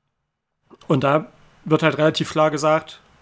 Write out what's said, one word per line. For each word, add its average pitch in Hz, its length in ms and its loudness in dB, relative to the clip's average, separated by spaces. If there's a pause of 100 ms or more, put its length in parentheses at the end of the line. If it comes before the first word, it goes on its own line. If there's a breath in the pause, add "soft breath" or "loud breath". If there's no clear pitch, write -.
(880)
Und 139 180 0
da 143 220 0 (380)
wird 151 180 0
halt 151 160 0
relativ 156 340 0
klar 156 180 2
gesagt, 156 500 -2 (220)